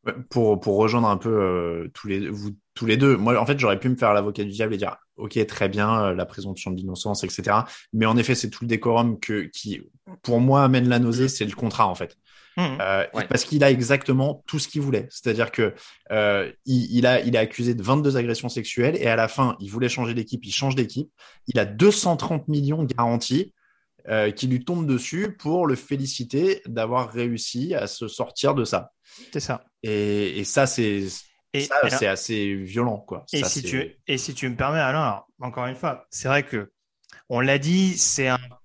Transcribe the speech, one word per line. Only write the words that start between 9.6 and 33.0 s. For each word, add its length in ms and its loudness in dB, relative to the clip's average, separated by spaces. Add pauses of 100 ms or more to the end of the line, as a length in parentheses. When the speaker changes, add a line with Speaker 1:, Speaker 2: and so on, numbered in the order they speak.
Speaker 1:
pour 180 2
moi, 240 6
amène 240 4
la 100 4
nausée, 300 2
c'est 160 -4
le 100 -6
contrat, 320 0
en 80 -2
fait. 220 -10 (400)
Speaker 2:
Mhm. 240 -2
Speaker 1:
Euh, 240 2 (100)
Speaker 3:
Ouais. 120 -2
Speaker 1:
parce 180 0
qu'il 200 2
a 60 8
exactement 760 2
tout 140 -4
ce 80 -6
qu'il 120 -4
voulait. 300 -2
C'est-à-dire 400 -2
que, 240 0 (380)
euh, 400 2 (140)
il, 300 2
il 80 4
a, 160 6
il 140 0
est 40 4
accusé 360 0
de 80 -6
vingt-deux 340 2
agressions 320 -2
sexuelles 480 0
et 120 0
à 80 4
la 100 4
fin, 320 0
il 120 -12
voulait 180 -2
changer 260 -2
d'équipe, 300 -6
il 80 -10
change 240 0
d'équipe. 340 -2 (380)
Il 100 0
a 60 4
deux 260 6
cent 260 2
trente 300 -4
millions 380 0
de 100 -2
garanties, 580 0 (560)
euh, 220 2
qui 160 -6
lui 160 0
tombent 240 -2
dessus 500 -2
pour 300 0
le 80 2
féliciter 920 -2
d'avoir 440 -2
réussi 640 -4
à 140 -2
se 180 -10
sortir 480 -2
de 100 0
ça. 280 -4 (400)
Speaker 2:
C'est 80 -6
ça. 240 -8 (180)
Speaker 1:
Et, 560 -2
et 60 -6
ça, 220 2
c'est, 400 -2 (480)
Speaker 2:
Et 80 -2
Speaker 1:
ça, 200 -2
Speaker 2:
alors 160 2
Speaker 1:
c'est 80 2
assez 480 -2
violent, 440 -2
quoi. 340 -12